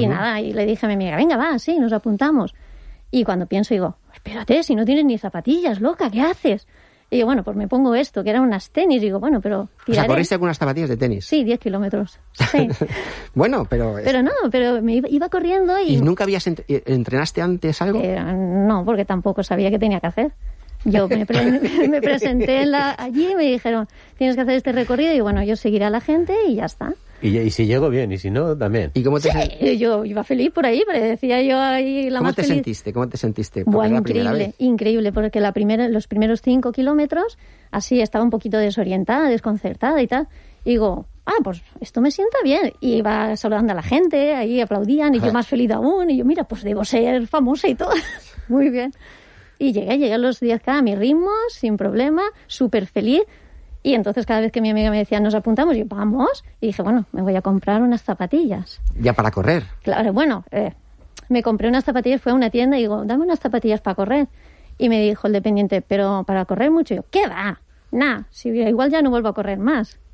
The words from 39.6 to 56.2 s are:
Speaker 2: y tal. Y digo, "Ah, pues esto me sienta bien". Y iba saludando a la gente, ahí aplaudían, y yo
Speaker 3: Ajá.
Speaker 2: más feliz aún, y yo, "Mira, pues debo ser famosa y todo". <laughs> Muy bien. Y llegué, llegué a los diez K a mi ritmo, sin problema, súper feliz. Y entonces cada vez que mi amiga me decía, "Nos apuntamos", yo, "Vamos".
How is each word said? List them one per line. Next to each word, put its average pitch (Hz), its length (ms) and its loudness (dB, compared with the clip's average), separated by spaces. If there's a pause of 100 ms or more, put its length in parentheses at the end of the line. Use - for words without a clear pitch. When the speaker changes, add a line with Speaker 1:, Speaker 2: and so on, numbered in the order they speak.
Speaker 2:
y 233 60 0
tal. 277 200 -2 (380)
Y 240 60 0
digo, 208 340 0 (200)
"Ah, 349 60 -4 (100)
pues 185 200 -6 (180)
esto - 220 -4
me 285 100 4
sienta 453 320 0
bien". 311 380 2
Y 240 140 0
iba 214 420 0
saludando 214 340 0
a 185 60 -2
la 160 60 -6
gente, 302 520 2
ahí 240 240 0
aplaudían, 240 560 2
y 226 40 2
yo 226 60 0
Speaker 3:
Ajá. 220 80 2
Speaker 2:
más 240 140 0
feliz 240 240 0
aún, 320 380 0
y 262 80 2
yo, 240 80 0
"Mira, 311 180 2
pues - 200 -10
debo 208 200 -4
ser 233 440 0
famosa 294 420 0
y 247 60 0
todo". 359 160 -4
<laughs> - 580 -6
Muy 277 200 4
bien. 247 220 -2 (680)
Y 269 120 2
llegué, 208 260 0
llegué 254 180 2
a - 20 2
los 240 240 0
diez 233 200 0
K 277 180 0
a - 20 4
mi 214 140 2
ritmo, 302 340 2 (200)
sin 214 280 -2
problema, 285 460 0 (240)
súper 220 380 0
feliz. 247 360 2 (640)
Y 277 100 2
entonces 202 300 0
cada 220 160 0
vez 220 100 -2
que 233 100 -2
mi 220 100 0
amiga 214 200 2
me 208 60 0
decía, 208 220 0
"Nos 214 160 2
apuntamos", 233 420 2
yo, 214 80 -2
"Vamos". 214 580 -2 (180)